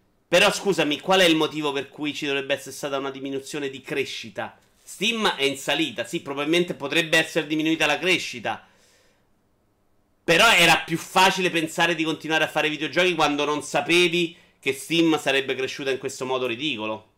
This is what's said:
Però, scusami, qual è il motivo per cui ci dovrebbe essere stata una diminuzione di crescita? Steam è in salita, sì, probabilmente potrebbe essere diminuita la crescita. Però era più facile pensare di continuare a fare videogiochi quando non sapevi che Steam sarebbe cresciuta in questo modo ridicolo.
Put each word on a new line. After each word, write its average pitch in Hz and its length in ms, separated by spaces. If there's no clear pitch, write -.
Però, 196 240
scusami, 151 480
qual 190 200
è 185 40
il 160 120
motivo 151 360
per 135 160
cui 147 240
ci 147 140
dovrebbe 139 260
essere 135 200
stata 139 260
una 139 120
diminuzione 135 600
di 135 100
crescita? 120 760
Steam 220 440
è 139 80
in 139 120
salita, 143 480
sì, 170 160
probabilmente 156 540
potrebbe 156 420
essere - 300
diminuita 156 400
la 147 120
crescita. 127 680
Però 190 280
era 170 320
più 160 140
facile 185 500
pensare 165 460
di 160 100
continuare 156 400
a 151 40
fare 156 200
videogiochi 156 460
quando 147 320
non 147 160
sapevi 170 720
che 135 140
Steam 160 440
sarebbe 135 360
cresciuta 131 360
in 127 80
questo 131 280
modo 127 200
ridicolo. 113 720